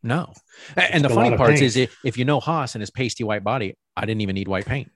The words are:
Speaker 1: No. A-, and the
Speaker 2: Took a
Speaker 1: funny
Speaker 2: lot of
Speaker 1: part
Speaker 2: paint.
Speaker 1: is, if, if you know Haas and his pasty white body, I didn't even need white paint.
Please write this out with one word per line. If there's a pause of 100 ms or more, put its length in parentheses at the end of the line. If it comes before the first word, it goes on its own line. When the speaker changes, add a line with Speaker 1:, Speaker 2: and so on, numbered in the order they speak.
Speaker 1:
No. (440)
A-,
and
the
Speaker 2:
Took
a
Speaker 1:
funny
Speaker 2:
lot
of
Speaker 1:
part
Speaker 2:
paint.
Speaker 1:
is,
if,
if
you
know
Haas
and
his
pasty
white
body, (220)
I
didn't
even
need
white
paint.